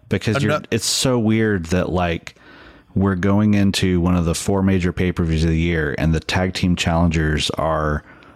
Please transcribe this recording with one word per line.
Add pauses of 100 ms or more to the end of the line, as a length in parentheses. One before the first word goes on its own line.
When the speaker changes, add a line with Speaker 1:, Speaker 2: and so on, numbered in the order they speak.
Speaker 1:
Because
you're,
Speaker 2:
Ano-
Speaker 1:
it's
so
weird
that,
like, (600)
we're
going
into
one
of
the
four
major
pay-per-views
of
the
year,
and
the
tag
team
challengers
are (320)